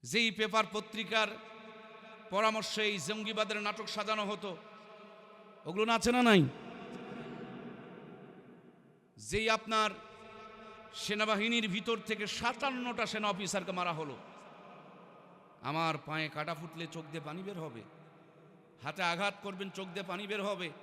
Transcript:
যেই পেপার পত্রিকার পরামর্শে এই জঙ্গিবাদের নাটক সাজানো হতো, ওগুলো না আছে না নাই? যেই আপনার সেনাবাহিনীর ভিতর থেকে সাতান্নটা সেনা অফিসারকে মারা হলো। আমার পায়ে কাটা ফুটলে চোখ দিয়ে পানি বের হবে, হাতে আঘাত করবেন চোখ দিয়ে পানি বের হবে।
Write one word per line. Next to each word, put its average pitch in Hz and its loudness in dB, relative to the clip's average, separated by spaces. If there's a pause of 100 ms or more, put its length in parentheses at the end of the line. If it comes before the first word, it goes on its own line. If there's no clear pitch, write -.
যেই 214 4
পেপার 214 4
পত্রিকার 214 2 (1040)
পরামর্শে 220 2
এই 202 -2 (100)
জঙ্গিবাদের 214 0 (100)
নাটক 208 -4
সাজানো 214 0
হতো, 208 -4 (1200)
ওগুলো 190 2
না 233 6
আছে 226 4
না 247 8
নাই? 196 12 (2750)
যেই 196 0 (100)
আপনার 220 4 (1120)
সেনাবাহিনীর 214 4
ভিতর 226 2 (120)
থেকে 208 0 (120)
সাতান্নটা 247 0
সেনা 208 0
অফিসারকে 185 -2
মারা 175 2
হলো। 143 -6 (1500)
আমার 160 2 (140)
পায়ে 156 0
কাটা 151 -2
ফুটলে 165 -8 (100)
চোখ 160 -8
দিয়ে 151 -8
পানি 160 -8
বের 202 -8
হবে, 120 -8 (1000)
হাতে 156 -4 (120)
আঘাত 202 2 (100)
করবেন 196 -6
চোখ 190 -6
দিয়ে 185 -6
পানি 190 -4
বের 208 -2
হবে। 180 -2 (140)